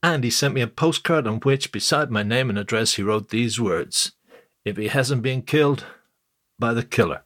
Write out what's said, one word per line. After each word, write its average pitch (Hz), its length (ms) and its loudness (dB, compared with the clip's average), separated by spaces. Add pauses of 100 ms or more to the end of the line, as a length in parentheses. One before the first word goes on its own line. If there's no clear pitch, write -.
and 160 220 2
he 117 80 0
sent 139 220 0
me 131 80 0
a 117 60 0
postcard 160 600 0
on 110 140 -2
which, 135 320 0
beside 147 360 0
my 107 140 0
name 120 260 0
and 101 80 -2
address, 110 360 0
he 101 100 -2
wrote 104 260 0
these 110 300 0
words, 90 540 -2 (500)
"If 101 140 -6
he 107 100 -4
hasn't 131 340 0
been 131 200 -2
killed 143 420 2 (720)
by 117 160 0
the 117 100 -2
killer." - 420 0